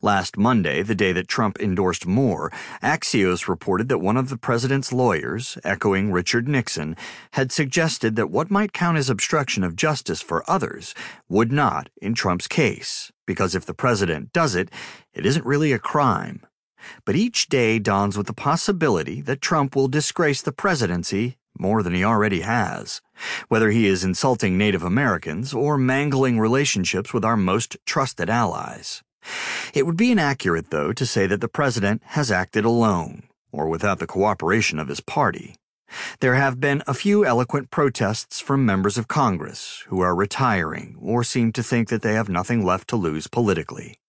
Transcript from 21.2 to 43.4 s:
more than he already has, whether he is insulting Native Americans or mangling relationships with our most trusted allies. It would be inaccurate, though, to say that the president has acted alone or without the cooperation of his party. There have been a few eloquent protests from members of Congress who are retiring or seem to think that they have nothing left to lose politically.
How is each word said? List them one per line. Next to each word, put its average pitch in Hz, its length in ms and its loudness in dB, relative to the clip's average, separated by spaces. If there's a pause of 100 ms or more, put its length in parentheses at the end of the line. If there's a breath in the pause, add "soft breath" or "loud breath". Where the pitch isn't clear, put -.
more 104 220 0
than 87 100 -2
he 90 120 0
already 104 380 2
has, 107 580 -4 (480 loud breath)
whether 110 220 4
he 110 180 4
is 95 160 2
insulting 95 520 0
Native 95 280 2
Americans 101 680 -2
or 143 240 0
mangling 131 640 2
relationships 110 720 0
with 110 120 -2
our 113 120 2
most 98 480 0
trusted 117 460 -2
allies. - 720 -4 (720 loud breath)
It 139 100 4
would 165 120 -2
be 240 160 4
inaccurate, 135 580 2
though, 76 220 0
to 120 120 -2
say 104 220 2
that 95 140 2
the - 80 -4
president 110 560 0
has 147 260 -2
acted 95 340 0
alone 110 600 2 (260)
or 76 180 -4
without 85 300 0
the - 80 -4
cooperation 98 720 2
of 78 80 -4
his - 140 -6
party. - 560 -2 (640 loud breath)
There 127 160 4
have 135 240 2
been 143 260 0
a 139 80 0
few 202 320 4
eloquent 127 460 0
protests 120 680 0
from 139 240 0
members 98 320 2
of 113 120 -4
Congress 101 800 -2
who 95 100 -2
are 90 160 2
retiring 92 840 0
or 117 240 0
seem 117 300 2
to 127 100 -2
think 117 240 0
that 110 140 -2
they 107 120 0
have 110 140 0
nothing 98 360 0
left 90 260 0
to 123 60 -2
lose 80 300 -2
politically. - 720 -2 (100)